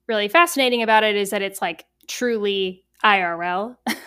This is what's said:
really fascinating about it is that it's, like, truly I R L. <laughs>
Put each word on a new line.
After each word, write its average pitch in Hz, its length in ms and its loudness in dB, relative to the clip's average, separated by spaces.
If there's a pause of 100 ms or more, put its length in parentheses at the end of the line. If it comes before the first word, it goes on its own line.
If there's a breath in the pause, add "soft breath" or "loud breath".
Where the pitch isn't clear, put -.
really 208 220 -2
fascinating 262 540 2
about 214 220 4
it 214 120 0
is 202 140 -2
that 202 120 -4
it's, 196 180 -8
like, 175 240 -8 (220)
truly 202 800 -2 (180)
I - 200 4
R 175 200 -4
L. 202 440 -4
<laughs> - 100 -4 (100)